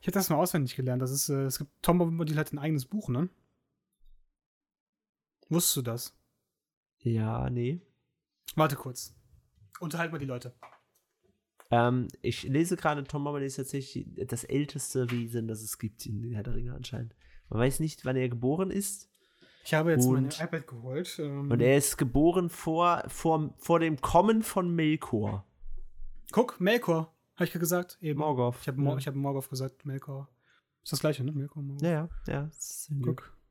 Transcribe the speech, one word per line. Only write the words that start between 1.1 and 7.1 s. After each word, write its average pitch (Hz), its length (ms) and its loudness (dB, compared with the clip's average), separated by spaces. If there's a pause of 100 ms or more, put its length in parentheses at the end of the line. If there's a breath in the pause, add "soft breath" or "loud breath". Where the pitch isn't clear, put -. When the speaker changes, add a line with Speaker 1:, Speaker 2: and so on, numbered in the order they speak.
Speaker 1:
ist, 139 160 0
äh, 139 160 2
es 131 140 -2
gibt, 143 120 -10 (120)
Tom 175 160 6
Bombadil 165 380 0
hat 156 160 -2
ein 147 60 -4
eigenes 147 280 0
Buch, 208 220 -6
ne? 139 200 0 (2250)
Wusstest 170 280 2
du 139 60 0
das? 120 340 -6 (840)
Speaker 2:
Ja, 113 520 0